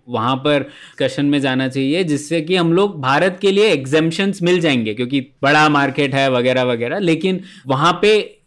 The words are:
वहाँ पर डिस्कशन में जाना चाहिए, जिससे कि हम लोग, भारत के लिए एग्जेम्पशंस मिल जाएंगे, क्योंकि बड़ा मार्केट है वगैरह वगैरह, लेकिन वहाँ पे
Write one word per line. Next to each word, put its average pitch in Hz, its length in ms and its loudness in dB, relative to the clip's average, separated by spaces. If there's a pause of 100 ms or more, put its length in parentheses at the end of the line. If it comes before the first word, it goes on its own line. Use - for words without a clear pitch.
वहाँ 120 260 -2
पर 143 240 0
डिस्कशन - 680 -6
में 143 140 2
जाना 131 280 -2
चाहिए, 135 360 -2
जिससे 156 380 -4
कि 170 140 -2
हम 165 180 2
लोग, 190 280 0
भारत 156 400 0
के 196 100 2
लिए 202 140 4
एग्जेम्पशंस 165 760 0
मिल 175 180 2
जाएंगे, 123 340 0
क्योंकि 123 280 -4
बड़ा 151 480 2
मार्केट 139 460 0
है 135 160 2
वगैरह 127 320 2
वगैरह, 123 360 -2
लेकिन 185 420 0 (260)
वहाँ 156 340 0
पे 208 460 0